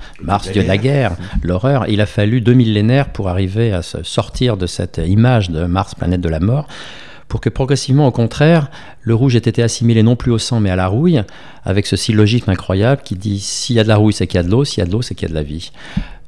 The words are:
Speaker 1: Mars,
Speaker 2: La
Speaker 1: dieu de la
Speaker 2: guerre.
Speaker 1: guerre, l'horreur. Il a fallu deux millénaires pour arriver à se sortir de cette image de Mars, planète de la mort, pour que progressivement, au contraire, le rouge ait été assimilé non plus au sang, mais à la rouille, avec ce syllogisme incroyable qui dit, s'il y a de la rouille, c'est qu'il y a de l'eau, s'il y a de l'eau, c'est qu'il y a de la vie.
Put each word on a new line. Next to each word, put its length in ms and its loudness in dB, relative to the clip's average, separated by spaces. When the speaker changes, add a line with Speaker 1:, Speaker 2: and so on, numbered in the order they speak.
Speaker 1:
Mars, 240 -2
Speaker 2:
La 80 -8
Speaker 1:
dieu 100 2
de 40 0
la 100 2
Speaker 2:
guerre. 400 0
Speaker 1:
guerre, 100 -10
l'horreur. 480 0
Il 100 0
a 60 2
fallu 360 0
deux 120 4
millénaires 580 2
pour 160 -6
arriver 460 0
à 80 -2
se 220 -8
sortir 520 -2
de 120 -4
cette 360 -6
image 460 2
de 160 -2
Mars, 300 -2
planète 260 -2
de 80 0
la 100 -2
mort, 280 0
pour 140 -6
que 80 0
progressivement, 580 0
au 40 2
contraire, 580 2
le 140 0
rouge 200 2
ait 40 6
été 240 0
assimilé 400 2
non 120 4
plus 160 -2
au 60 2
sang, 220 -2
mais 100 2
à 60 0
la 120 0
rouille, 360 2
avec 200 0
ce 100 -2
syllogisme 540 2
incroyable 540 0
qui 120 -8
dit, 240 -4
s'il 360 -6
y 40 4
a 40 4
de 60 2
la 80 6
rouille, 160 4
c'est 140 -2
qu'il 100 0
y 20 4
a 40 2
de 80 0
l'eau, 120 2
s'il 160 -4
y 40 2
a 20 0
de 60 -4
l'eau, 100 -2
c'est 140 -8
qu'il 120 -6
y 40 -6
a 20 -8
de 40 -4
la 60 -2
vie. 280 -10